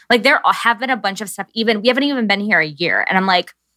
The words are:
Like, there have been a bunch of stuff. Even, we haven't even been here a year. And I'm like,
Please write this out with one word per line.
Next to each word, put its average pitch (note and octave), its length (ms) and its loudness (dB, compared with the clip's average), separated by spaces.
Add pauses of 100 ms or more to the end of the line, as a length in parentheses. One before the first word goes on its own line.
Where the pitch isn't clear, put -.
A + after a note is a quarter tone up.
(100)
Like, A#3+ 140 4
there C4+ 200 4
have G#3+ 360 2
been B3 100 -4
a B3+ 60 0
bunch G3 240 -6
of G#3 80 -10
stuff. F#3+ 260 -10
Even, G#3+ 280 0
we A#3 60 2
haven't B3+ 160 2
even C4+ 220 -2
been G3 140 0
here G3+ 200 0
a D#3 60 0
year. D3 420 -2
And F#3+ 100 0
I'm F#3+ 80 0
like, F3+ 260 0 (240)